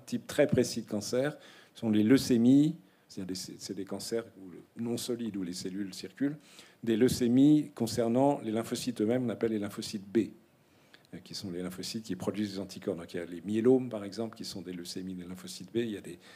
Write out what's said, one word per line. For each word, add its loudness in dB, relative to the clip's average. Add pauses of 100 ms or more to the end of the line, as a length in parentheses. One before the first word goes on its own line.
type -6
très 4
précis 0
de -14
cancer, -2 (400)
sont -2
les 4
leucémies, 6 (320)
c'est-à-dire -10
des, -10
c'est -10
des -8
cancers -6 (180)
où -16
le -18 (180)
non -2
solide, -4
où -2
les -6
cellules -8
circulent, -4 (460)
des 2
leucémies 6
concernant 2
les -6
lymphocytes -4
eux-mêmes, 2
on -2
appelle 0
les 0
lymphocytes -8
B, 2 (960)
euh, -12
qui -18
sont -8
les -6
lymphocytes -8
qui -6
produisent -4
des -6
anticorps. -6
Donc -12
il -4
y -6
a -8
les -12
myélomes, 4
par -8
exemple, -8
qui -12
sont -10
des -10
leucémies -10
des -10
lymphocytes -14
B, -4
il -2
y -6
a -10
des, -16 (180)